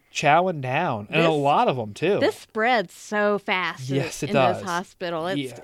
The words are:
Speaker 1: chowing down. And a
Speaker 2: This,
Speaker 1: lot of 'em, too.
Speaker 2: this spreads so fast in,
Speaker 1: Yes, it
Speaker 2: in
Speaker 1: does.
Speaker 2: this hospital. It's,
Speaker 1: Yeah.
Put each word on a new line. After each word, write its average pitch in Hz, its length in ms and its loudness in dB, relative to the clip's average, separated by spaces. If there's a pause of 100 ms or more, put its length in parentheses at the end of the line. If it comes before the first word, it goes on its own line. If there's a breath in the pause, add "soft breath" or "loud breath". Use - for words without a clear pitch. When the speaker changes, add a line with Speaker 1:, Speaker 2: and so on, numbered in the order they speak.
(140)
Speaker 1:
chowing 165 480 4
down. 127 480 -2
And 151 140 0
a 170 40 4
Speaker 2:
This, 160 80 4
Speaker 1:
lot 147 320 2
of 151 100 2
'em, 107 160 -6
too. 170 280 0
Speaker 2:
this 403 160 0
spreads 220 560 -2
so 208 460 -2
fast 175 500 -4
in, 135 80 -2
Speaker 1:
Yes, - 260 -4
it - 60 -4
Speaker 2:
in 208 60 0
Speaker 1:
does. 127 240 4
Speaker 2:
this 208 100 -10
hospital. 170 580 -6
It's, 143 240 -6
Speaker 1:
Yeah. 117 120 -16